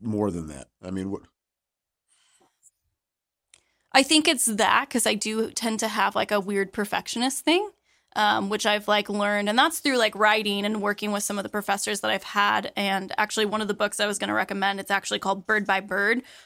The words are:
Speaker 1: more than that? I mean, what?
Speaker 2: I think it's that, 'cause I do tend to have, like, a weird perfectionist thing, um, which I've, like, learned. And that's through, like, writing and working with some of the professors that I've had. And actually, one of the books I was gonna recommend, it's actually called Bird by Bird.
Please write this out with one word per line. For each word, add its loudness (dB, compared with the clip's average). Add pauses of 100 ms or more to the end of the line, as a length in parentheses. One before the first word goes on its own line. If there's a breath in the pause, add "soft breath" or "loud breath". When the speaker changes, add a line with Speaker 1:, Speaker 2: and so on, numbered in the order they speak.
Speaker 1:
more 0
than -6
that? -14 (120)
I -10
mean, -4
what? -8 (2750 soft breath)
Speaker 2:
I 6
think 4
it's 2
that, 2
'cause 0
I 2
do -2
tend -4
to 0
have, 0
like, 0
a 2
weird -2
perfectionist -4
thing, 2 (460)
um, 2
which 0
I've, 0
like, 2
learned. 0
And 0
that's 2
through, 0
like, 2
writing 2
and -2
working -2
with -2
some -4
of -4
the -6
professors -2
that -2
I've -2
had. 0
And -2
actually, 0
one 0
of -4
the 0
books -2
I 0
was -2
gonna -2
recommend, 0
it's -6
actually 0
called -2
Bird 2
by 2
Bird. 0 (240 loud breath)